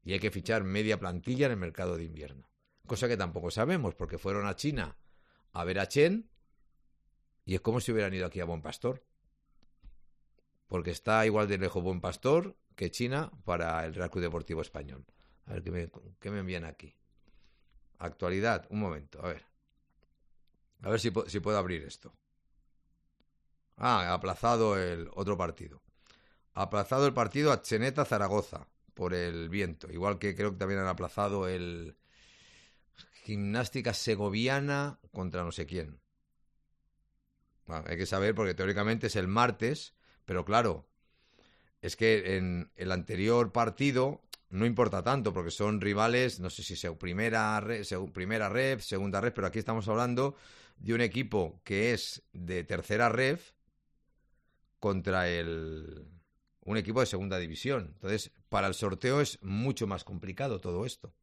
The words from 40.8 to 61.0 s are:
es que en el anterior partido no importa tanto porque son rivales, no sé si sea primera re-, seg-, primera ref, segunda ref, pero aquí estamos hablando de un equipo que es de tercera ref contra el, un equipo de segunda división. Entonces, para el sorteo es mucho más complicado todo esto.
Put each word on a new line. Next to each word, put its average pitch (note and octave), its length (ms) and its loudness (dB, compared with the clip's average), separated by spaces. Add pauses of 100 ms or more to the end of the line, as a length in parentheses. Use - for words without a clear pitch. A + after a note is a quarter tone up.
es F#2 140 -6
que G2+ 420 6
en F2+ 380 0
el F#2 160 -4
anterior G2+ 600 2
partido B2+ 720 2 (280)
no F#2+ 160 2
importa G#2+ 380 4
tanto A#2 300 2
porque E2+ 180 -2
son G#2 280 0
rivales, A2 600 2
no F2+ 100 -4
sé - 140 -10
si - 120 -6
sea E2+ 220 -6
primera G#2+ 640 0
re-, G#2+ 200 -4
seg-, F#2+ 300 -4
primera G2+ 380 0
ref, B2+ 340 0
segunda G2 380 0
ref, A#2 120 0
pero G2 140 0
aquí F2+ 120 -2
estamos A2 280 -2
hablando B2 480 2 (420)
de G#2+ 160 -2
un A#2 80 2
equipo G#2+ 640 0
que G#2+ 300 2
es - 300 -6 (100)
de F2 300 -4
tercera G#2+ 460 2
ref C3 440 0 (1300)
contra F#2 500 0
el, D#2+ 800 -4 (540)
un G#2 160 -2
equipo A2 220 0
de B2+ 60 6
segunda F#2+ 320 -2
división. F2 560 -4
Entonces, G#2 380 -4 (180)
para G2 180 2
el F#2+ 60 0
sorteo A2+ 480 2
es - 200 -2
mucho G#2+ 460 0
más F#2+ 160 -4
complicado F#2 560 -6
todo F2+ 260 -2
esto. - 380 -12